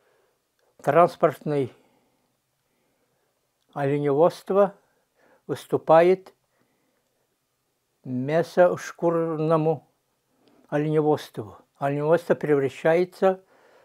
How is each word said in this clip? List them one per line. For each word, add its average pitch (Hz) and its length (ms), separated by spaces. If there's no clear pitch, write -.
транспортное 151 880
оленеводство 147 1000
выступает 165 880
вместо 165 720
шкурному 160 1120
оленеводству. 151 880
Оленеводство 147 560
превращается 165 1080